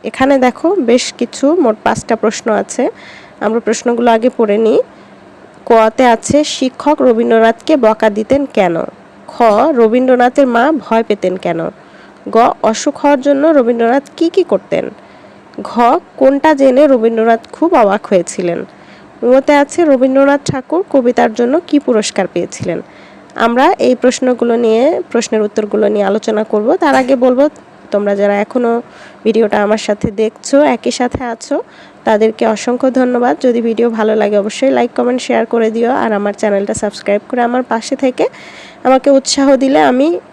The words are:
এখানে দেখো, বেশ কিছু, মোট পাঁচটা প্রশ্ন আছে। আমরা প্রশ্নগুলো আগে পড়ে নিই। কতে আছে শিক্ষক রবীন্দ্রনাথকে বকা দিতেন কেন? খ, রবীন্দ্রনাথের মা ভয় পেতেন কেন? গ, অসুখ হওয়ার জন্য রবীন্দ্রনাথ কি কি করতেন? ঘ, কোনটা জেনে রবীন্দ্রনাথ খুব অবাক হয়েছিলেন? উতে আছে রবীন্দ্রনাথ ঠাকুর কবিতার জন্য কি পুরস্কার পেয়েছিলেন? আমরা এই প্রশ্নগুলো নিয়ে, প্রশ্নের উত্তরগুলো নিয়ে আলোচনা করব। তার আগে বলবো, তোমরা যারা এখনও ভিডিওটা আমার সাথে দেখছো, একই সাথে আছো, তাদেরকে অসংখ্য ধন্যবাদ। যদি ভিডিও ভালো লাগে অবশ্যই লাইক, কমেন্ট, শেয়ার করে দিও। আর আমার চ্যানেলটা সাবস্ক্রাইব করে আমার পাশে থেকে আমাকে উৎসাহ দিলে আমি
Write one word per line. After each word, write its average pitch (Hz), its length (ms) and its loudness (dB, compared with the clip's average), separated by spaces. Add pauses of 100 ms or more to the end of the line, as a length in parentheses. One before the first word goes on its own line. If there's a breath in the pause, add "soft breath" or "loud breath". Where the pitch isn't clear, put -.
এখানে 269 320 0 (100)
দেখো, 254 220 -2 (220)
বেশ 247 160 2 (140)
কিছু, - 260 -4 (180)
মোট 220 200 0
পাঁচটা 220 320 -2
প্রশ্ন - 320 -4 (140)
আছে। - 220 -6 (640 loud breath)
আমরা 226 220 -2
প্রশ্নগুলো 233 440 -2
আগে 226 260 0
পড়ে 208 200 0
নিই। 226 220 2 (880 loud breath)
কতে 220 340 4 (100)
আছে 247 240 -2 (180)
শিক্ষক 285 460 -2
রবীন্দ্রনাথকে 233 760 2
বকা 220 320 2
দিতেন 220 320 -2 (160)
কেন? 180 180 0 (560)
খ, - 40 -20 (440)
রবীন্দ্রনাথের 247 680 2
মা 233 160 0 (200)
ভয় 226 200 0
পেতেন 196 340 -4
কেন? 170 220 -6 (760 loud breath)
গ, - 20 6 (320)
অসুখ 285 320 -4
হওয়ার 285 200 2
জন্য 277 220 0 (140)
রবীন্দ্রনাথ 240 480 0 (100)
কি 330 140 -2
কি 359 140 0
করতেন? - 420 -4 (840 loud breath)
ঘ, - 20 -14 (460)
কোনটা 277 360 2
জেনে 269 340 4
রবীন্দ্রনাথ 226 540 2 (140)
খুব 330 140 0 (120)
অবাক 202 200 2 (100)
হয়েছিলেন? 175 500 -2 (760 loud breath)
উতে 285 180 2
আছে 285 240 0 (120)
রবীন্দ্রনাথ 269 540 2
ঠাকুর 294 360 -4 (120)
কবিতার 240 400 2
জন্য 240 200 -2 (140)
কি 294 120 0
পুরস্কার 214 540 -2
পেয়েছিলেন? 180 460 -6 (680 loud breath)
আমরা 240 200 2 (220)
এই 254 80 2
প্রশ্নগুলো 247 580 0 (100)
নিয়ে, 226 200 2 (260)
প্রশ্নের 220 380 -2
উত্তরগুলো 208 460 -2
নিয়ে 208 160 0
আলোচনা 214 340 -2
করব। 214 240 -2 (160)
তার 277 120 2
আগে 262 200 2
বলবো, 254 280 2 (500)
তোমরা 202 220 0
যারা 202 280 0
এখনও 233 300 -2 (500 loud breath)
ভিডিওটা 220 420 0
আমার 214 220 0
সাথে 208 200 -2 (140)
দেখছো, - 360 -2 (180)
একই 240 240 -6
সাথে 247 220 -4 (120)
আছো, 277 220 -8 (480 loud breath)
তাদেরকে 220 400 0 (120)
অসংখ্য 247 320 -2 (120)
ধন্যবাদ। 247 360 0 (100)
যদি 240 140 2 (100)
ভিডিও 226 200 0
ভালো 220 260 -2
লাগে 208 280 0
অবশ্যই 262 340 -2
লাইক, 240 200 -2
কমেন্ট, 247 300 -2
শেয়ার 233 160 0 (100)
করে 226 220 0
দিও। 233 160 -2 (120)
আর 226 160 -2
আমার 202 220 -4
চ্যানেলটা 202 420 -2
সাবস্ক্রাইব 208 460 -4
করে 247 200 -4
আমার 254 220 -2
পাশে 226 240 -4
থেকে 262 300 -2 (580 loud breath)
আমাকে 262 340 2
উৎসাহ 269 300 0 (160)
দিলে 269 160 2 (120)
আমি 262 160 2 (260)